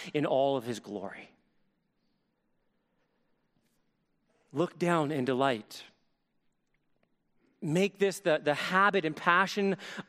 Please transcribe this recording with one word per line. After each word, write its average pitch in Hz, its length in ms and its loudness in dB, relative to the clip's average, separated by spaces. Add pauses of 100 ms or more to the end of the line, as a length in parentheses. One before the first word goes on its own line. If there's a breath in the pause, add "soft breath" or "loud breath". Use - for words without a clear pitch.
(120)
in 151 140 0
all 139 320 2
of 117 60 -6
his 113 160 -6
glory. 98 500 -12 (3250)
Look 156 260 -4
down 165 340 0
and 139 120 -2
delight. 127 600 -2 (1800)
Make 185 360 0
this 196 200 0
the, 156 260 0
the 147 80 2
habit 190 540 2
and 156 100 -4
passion 190 600 2 (300 loud breath)